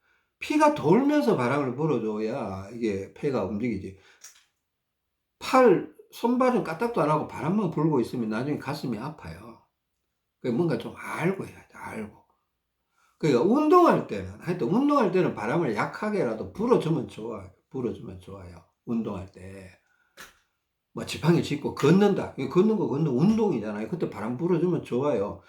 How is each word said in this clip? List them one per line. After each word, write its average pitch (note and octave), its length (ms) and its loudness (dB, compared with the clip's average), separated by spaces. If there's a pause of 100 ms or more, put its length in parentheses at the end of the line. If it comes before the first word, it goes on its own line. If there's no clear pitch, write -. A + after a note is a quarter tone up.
(400)
피가 D4+ 340 4
돌면서 A#3+ 640 4
바람을 B2+ 400 0
불어줘야 A2 960 -4
이게 G#2 420 -4
폐가 B2+ 300 -2
움직이지. G#2 540 -4 (1400)
팔, B3 560 6 (160)
손발은 A#3+ 540 2
까딱도 F3 380 -2
안 D3+ 80 2
하고 - 180 0
바람만 E3+ 420 -2
불고 C#3+ 300 2
있으면 A2 300 -4
나중에 B2+ 280 -4
가슴이 C3 400 -6
아파요. A2+ 640 -14 (800)
그러니까 A#2+ 160 -2
뭔가 E3 220 0
좀 G#2 180 -12
알고 - 500 -4
해야 F#2 80 -20
돼, - 200 -20
알고. - 500 -14 (960)
그러니까 C3 240 4
운동할 D4+ 640 6
때는, F#2 340 -8
하여튼 D#3+ 280 -2
운동할 B3+ 440 2
때는 D#3 220 2
바람을 A#2+ 420 -2
약하게라도 B2+ 760 -4
불어주면 E3 560 0
좋아요. G#2+ 420 -12 (180)
불어주면 G#2 520 -8
좋아요. F2+ 440 -18 (220)
운동할 G#2 440 -6
때. F#2+ 400 -18 (1200)
뭐 - 120 -10
지팡이 D#3 380 2
짚고 - 320 -6
걷는다. F3 640 4
이거 C3+ 160 -6
걷는 G#3+ 220 4
거, E3 120 -2
걷는 D3 220 0
운동이잖아요. B2 760 2
그때 D#3+ 200 -4
바람 A2+ 300 -6
불어주면 E3 460 0
좋아요. A#2 640 -2